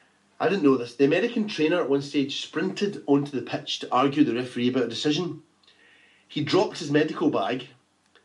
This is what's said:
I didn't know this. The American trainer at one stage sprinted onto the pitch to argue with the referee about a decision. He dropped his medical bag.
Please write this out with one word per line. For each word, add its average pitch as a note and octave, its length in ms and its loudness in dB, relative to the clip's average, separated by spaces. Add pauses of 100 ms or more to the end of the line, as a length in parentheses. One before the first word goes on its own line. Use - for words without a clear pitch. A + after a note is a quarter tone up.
(380)
I D#3 120 0
didn't F#3 140 2
know C3+ 120 6
this. A#2+ 200 -6
The C#3+ 100 4
American G#3 420 2
trainer D#3+ 340 0
at B2 80 -2
one C#3+ 120 2
stage C#3 400 -4
sprinted F#3+ 640 -4
onto C#3+ 240 2
the B2 100 -4
pitch - 380 -8
to - 100 -10
argue C3+ 360 4
with A#2 80 2
the A#2 40 -2
referee B2 300 -2
about B2+ 160 2
a A#2 60 -2
decision. D3+ 540 -2 (840)
He D3+ 160 -4
dropped - 360 0
his D3 120 -6
medical D3+ 380 2
bag. A#2+ 380 -2 (580)